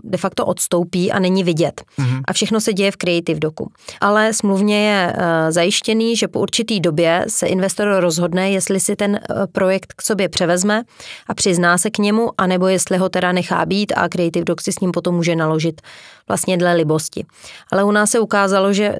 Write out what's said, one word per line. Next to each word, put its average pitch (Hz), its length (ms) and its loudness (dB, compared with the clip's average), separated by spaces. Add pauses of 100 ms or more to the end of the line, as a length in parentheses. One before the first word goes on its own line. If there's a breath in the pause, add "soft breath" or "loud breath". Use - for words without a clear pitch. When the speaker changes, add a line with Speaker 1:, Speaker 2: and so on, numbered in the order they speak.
Speaker 1:
de 185 140 -6
facto - 280 -2
odstoupí 175 680 0
a - 80 0
není 185 240 2
vidět. 165 380 0 (160)
Speaker 2:
Mhm. 131 280 0
Speaker 1:
A - 80 -8
všechno 220 280 0
se 220 120 0
děje 196 180 0
v - 60 -10
Creative 170 420 -2
Dogu. 156 280 -6 (340 loud breath)
Ale 214 320 2
smluvně 208 560 2
je, 190 280 2
eh, 165 340 0
zajištěný, 220 640 0
že 214 120 -2
po - 120 -4
určitý 220 400 -2
době 165 480 2
se - 200 -4
investor 196 520 0
rozhodne, 175 520 0
jestli 190 280 0
si 202 160 0
ten, 202 200 0
eh, - 360 -4
projekt 185 420 0
k - 80 -16
sobě 190 280 0
převezme 190 540 0 (440 loud breath)
a - 60 -6
přizná 175 440 2
se 214 120 0
k - 80 -10
němu, 214 400 2
anebo 185 300 2
jestli 185 300 2
ho 185 120 2
teda 180 220 0
nechá 180 340 0
být 196 300 -2
a 175 140 0
Creative 170 360 -2
Dog 170 160 -2
si 202 100 -4
s - 80 -6
ním 180 120 -2
potom 175 240 -2
může 170 200 0
naložit 160 460 0 (460 loud breath)
vlastně 185 300 0
dle 175 160 2
libosti. 156 520 0 (460 loud breath)
Ale 196 120 2
u 208 80 2
nás 208 180 2
se 240 100 2
ukázalo, 202 540 2
že 208 260 0